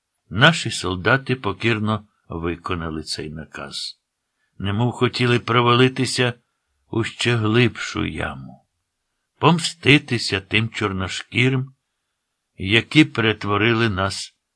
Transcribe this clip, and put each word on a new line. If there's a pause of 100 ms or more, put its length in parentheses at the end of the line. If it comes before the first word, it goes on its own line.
(300)
Наші
солдати
покірно (220)
виконали
цей
наказ. (600)
Немов
хотіли
провалитися (560)
у
ще
глибшу
яму, (720)
помститися
тим
чорношкірим, (840)
які
перетворили
нас (200)